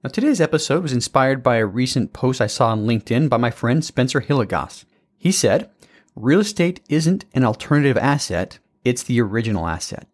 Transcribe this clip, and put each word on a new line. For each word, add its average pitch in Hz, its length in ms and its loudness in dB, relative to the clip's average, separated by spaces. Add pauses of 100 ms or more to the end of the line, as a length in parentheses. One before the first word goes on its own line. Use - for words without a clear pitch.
Now, 135 60 -6
today's 254 300 0
episode 156 440 0
was 139 100 -4
inspired 131 480 0
by 123 140 2
a 110 100 2
recent 120 480 -2
post 127 260 -2
I 113 60 2
saw 117 220 0
on 107 180 -2
LinkedIn 117 420 0
by 123 100 2
my 117 120 0
friend 120 340 -2
Spencer 143 380 -2
Hilligoss. 98 640 -4 (320)
He 180 140 0
said, 123 360 2 (480)
"Real 143 260 2
estate 180 460 -2
isn't 160 460 0
an 131 100 2
alternative 139 540 2
asset, 95 640 -2 (240)
it's 123 180 0
the 120 180 0
original 107 480 -2
asset." - 460 -8